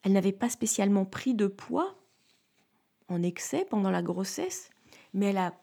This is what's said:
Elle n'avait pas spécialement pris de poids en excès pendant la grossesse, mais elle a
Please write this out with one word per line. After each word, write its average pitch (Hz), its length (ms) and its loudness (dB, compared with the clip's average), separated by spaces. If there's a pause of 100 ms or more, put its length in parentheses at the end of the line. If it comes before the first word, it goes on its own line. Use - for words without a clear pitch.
Elle 190 100 4
n'avait 190 180 4
pas 240 180 -2
spécialement 202 560 2
pris 247 280 -2
de 208 140 2
poids 277 480 -4 (1120)
en 175 160 0
excès 262 420 -2
pendant 202 240 0
la 180 140 0
grossesse, 190 680 -4 (440)
mais 202 140 2
elle 196 100 2
a 180 260 -2